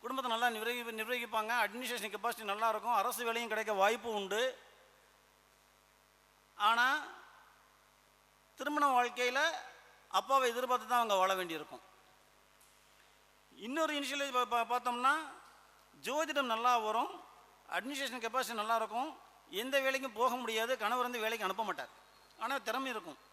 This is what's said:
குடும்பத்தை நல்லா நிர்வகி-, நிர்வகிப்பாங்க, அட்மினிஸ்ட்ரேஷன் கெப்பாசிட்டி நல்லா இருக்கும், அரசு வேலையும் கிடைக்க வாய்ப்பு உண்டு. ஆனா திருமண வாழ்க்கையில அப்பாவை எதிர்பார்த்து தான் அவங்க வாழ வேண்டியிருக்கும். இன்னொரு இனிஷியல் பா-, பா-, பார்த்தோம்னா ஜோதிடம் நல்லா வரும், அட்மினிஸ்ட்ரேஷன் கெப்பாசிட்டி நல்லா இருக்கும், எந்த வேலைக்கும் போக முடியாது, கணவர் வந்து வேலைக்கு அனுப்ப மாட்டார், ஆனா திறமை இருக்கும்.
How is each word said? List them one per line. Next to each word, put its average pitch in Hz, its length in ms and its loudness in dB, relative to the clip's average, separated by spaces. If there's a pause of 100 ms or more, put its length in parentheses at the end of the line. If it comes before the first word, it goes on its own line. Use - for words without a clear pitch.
குடும்பத்தை 254 300 -4
நல்லா 233 220 4
நிர்வகி-, 233 440 -4
நிர்வகிப்பாங்க, 226 540 -2 (100)
அட்மினிஸ்ட்ரேஷன் 220 520 -4
கெப்பாசிட்டி 220 360 -4
நல்லா 214 220 0
இருக்கும், 214 280 0
அரசு 233 260 -2
வேலையும் 226 260 -2
கிடைக்க 214 280 0
வாய்ப்பு 220 380 4
உண்டு. 202 240 -2 (2250)
ஆனா 233 280 4 (1700)
திருமண 294 360 2
வாழ்க்கையில 247 460 2 (720)
அப்பாவை 262 420 4
எதிர்பார்த்து 240 360 0
தான் 240 140 4
அவங்க 208 180 2
வாழ 190 180 6
வேண்டியிருக்கும். 160 440 -6 (1700)
இன்னொரு 294 460 -4
இனிஷியல் 277 260 -4 (120)
பா-, 247 160 2
பா-, 233 180 2
பார்த்தோம்னா 247 440 2 (920)
ஜோதிடம் 277 460 0
நல்லா 233 200 2 (140)
வரும், 233 260 0 (640)
அட்மினிஸ்ட்ரேஷன் 247 480 -6
கெப்பாசிட்டி 233 360 -2
நல்லா 220 200 2
இருக்கும், 240 300 -4 (520)
எந்த 269 220 -2
வேலைக்கும் 262 360 -2
போக 247 100 4 (120)
முடியாது, 226 300 0 (100)
கணவர் 247 260 2
வந்து 240 160 -4
வேலைக்கு 220 240 -2
அனுப்ப 196 200 -2
மாட்டார், 143 240 -6 (460)
ஆனா 247 180 -2 (120)
திறமை 262 260 -2
இருக்கும். 170 260 -10 (120)